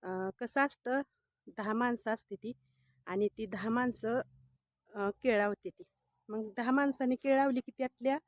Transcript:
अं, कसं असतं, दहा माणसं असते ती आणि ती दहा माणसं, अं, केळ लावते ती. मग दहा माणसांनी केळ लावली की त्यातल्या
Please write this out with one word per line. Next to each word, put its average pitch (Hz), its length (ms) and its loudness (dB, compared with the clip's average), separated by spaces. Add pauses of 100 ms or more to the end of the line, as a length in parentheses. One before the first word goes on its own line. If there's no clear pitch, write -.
अं, 185 260 -4 (100)
कसं 269 260 0
असतं, 269 360 -2 (560)
दहा 214 160 -2
माणसं 233 400 0
असते 220 220 -8
ती 220 160 -10 (540)
आणि 190 220 0
ती 220 180 -4
दहा 196 240 -6
माणसं, 240 520 0 (760)
अं, 202 140 0 (140)
केळ 233 140 4
लावते 202 320 0
ती. - 140 -18 (460)
मग 214 280 -4
दहा 240 140 0
माणसांनी 269 440 2
केळ 269 200 2
लावली 269 240 4
की 254 180 -10
त्यातल्या 262 400 -2 (100)